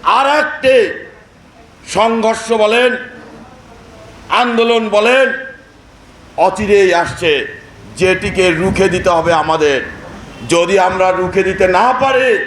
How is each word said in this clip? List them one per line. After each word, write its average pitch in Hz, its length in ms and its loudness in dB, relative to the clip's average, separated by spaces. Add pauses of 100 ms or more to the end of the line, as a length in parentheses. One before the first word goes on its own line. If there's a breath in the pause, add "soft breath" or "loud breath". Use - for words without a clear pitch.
আর 233 220 2 (140)
একটি 262 360 0 (1120)
সংঘর্ষ 226 680 -2
বলেন, 233 420 2 (1300)
আন্দোলন 233 600 0
বলেন, 240 440 2 (1040)
অচিরেই 190 560 2
আসছে, 160 540 -2 (500)
যেটিকে 185 540 0
রুখে 185 380 0
দিতে 180 200 0
হবে 165 240 2
আমাদের। 156 480 0 (680)
যদি 175 300 2
আমরা 185 320 2
রুখে 180 320 -2
দিতে 185 240 0
না 202 260 2
পারি 254 540 0